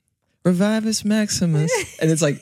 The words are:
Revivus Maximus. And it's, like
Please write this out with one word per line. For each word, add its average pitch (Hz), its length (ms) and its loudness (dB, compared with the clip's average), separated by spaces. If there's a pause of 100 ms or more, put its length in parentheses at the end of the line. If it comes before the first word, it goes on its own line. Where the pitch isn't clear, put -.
(440)
Revivus 214 600 0
Maximus. 196 680 0 (300)
And 160 80 2
it's, 160 120 2
like 147 200 0